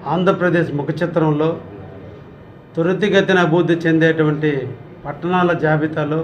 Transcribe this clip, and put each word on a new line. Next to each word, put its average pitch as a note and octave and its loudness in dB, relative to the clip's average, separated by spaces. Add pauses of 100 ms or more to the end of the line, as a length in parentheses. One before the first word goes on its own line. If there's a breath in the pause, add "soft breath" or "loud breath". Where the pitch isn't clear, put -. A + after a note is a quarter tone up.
(120)
ఆంధ్రప్రదేశ్ F3 2
ముఖచిత్రంలో D#3 0 (1300)
త్వరితగతిన F#3+ 2
అభివృద్ధి E3 2
చెందేటువంటి D#3+ 2 (540)
పట్టణాల F3 0 (140)
జాబితాలో D#3 0